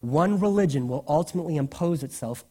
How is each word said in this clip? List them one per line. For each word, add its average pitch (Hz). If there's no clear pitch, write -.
one 170
religion 185
will 127
ultimately 165
impose 151
itself 123